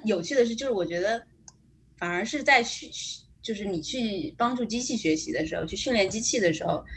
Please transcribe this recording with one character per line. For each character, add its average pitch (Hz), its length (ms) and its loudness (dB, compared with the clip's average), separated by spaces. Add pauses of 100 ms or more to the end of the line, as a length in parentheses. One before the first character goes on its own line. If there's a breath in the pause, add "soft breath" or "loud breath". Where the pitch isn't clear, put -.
有 196 160 2
趣 220 140 -4
的 240 100 8
是， 233 80 0
就 269 140 -4
是 262 40 2
我 190 140 2
觉 170 160 -2
得 220 180 2 (760)
反 175 100 -4
而 175 160 0
是 277 200 -4
在 262 180 8
训-， - 260 -6 (540)
就 220 140 -6
是 202 100 -6
你 180 160 -2
去 214 560 -4
帮 240 180 2
助 247 80 -2
机 220 160 -2
器 254 160 -2
学 160 200 2
习 - 180 -4
的 156 100 0
时 160 140 -4
候， 160 80 -2
去 165 100 -6
训 262 160 -2
练 208 160 4
机 196 120 -4
器 233 200 0
的 175 140 4
时 160 100 -4
候， 165 220 -2 (120)